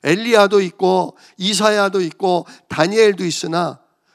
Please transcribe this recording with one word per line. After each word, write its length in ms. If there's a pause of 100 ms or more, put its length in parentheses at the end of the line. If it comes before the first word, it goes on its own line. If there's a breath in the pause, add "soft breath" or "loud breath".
엘리야도 580
있고 560 (200 soft breath)
이사야도 640
있고 440 (220 loud breath)
다니엘도 580
있으나 560 (340)